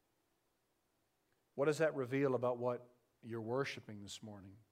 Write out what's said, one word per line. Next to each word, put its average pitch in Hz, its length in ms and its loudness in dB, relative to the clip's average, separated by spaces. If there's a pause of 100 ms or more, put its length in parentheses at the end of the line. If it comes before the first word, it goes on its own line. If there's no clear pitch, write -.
(1600)
What 135 100 2
does 151 140 4
that 151 160 4
reveal 135 400 2
about 120 240 2
what 123 260 -2 (380)
you're 113 180 -6
worshiping 113 640 -4
this - 180 -12
morning? 101 300 -14 (200)